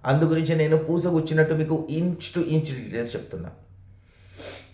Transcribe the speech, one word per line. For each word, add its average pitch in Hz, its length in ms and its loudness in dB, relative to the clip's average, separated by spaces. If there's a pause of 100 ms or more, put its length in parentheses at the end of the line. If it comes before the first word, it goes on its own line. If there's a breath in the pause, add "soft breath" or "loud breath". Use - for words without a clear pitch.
అందు 147 200 4
గురించి 160 300 2
నేను 156 220 4
పూసగుచ్చినట్టు 160 760 2
మీకు 156 380 0
inch 175 460 -2
to 175 60 0
inch 139 400 0
డీటెయిల్స్ 117 320 -6
చెప్తున్నా. - 340 -10 (1200 loud breath)